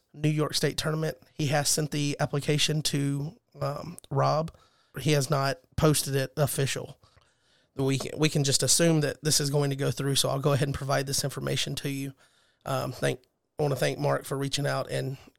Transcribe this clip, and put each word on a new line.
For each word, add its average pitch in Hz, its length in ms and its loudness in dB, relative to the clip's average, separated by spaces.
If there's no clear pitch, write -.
New 151 160 0
York 151 260 0
State 147 220 -2
tournament, 156 400 -4
he 156 140 -2
has 143 220 2
sent 156 220 0
the 143 280 -2
application 151 640 0
to, 143 500 -2
um, 143 380 -6
Rob. 143 420 2
He 139 120 2
has 139 180 2
not 139 280 0
posted 143 400 4
it 131 220 0
official. - 600 -2
We 135 240 2
can, - 180 -6
we 151 100 2
can 147 160 2
just 139 200 2
assume 160 380 6
that 143 220 -2
this 151 160 2
is 143 120 0
going 143 180 2
to 139 60 -2
go 139 160 0
through, 139 240 0
so 131 140 2
I'll 135 100 0
go 143 140 2
ahead 139 140 2
and 139 80 -2
provide 139 300 -2
this 135 180 -2
information 135 520 -4
to 143 140 -6
you. 139 240 -6
Um, 131 260 -2
thank, 135 280 -2
I 151 40 0
wanna 143 120 0
thank 143 240 0
Mark 139 260 0
for 139 140 -6
reaching 139 260 -2
out 135 240 -2
and 135 280 -4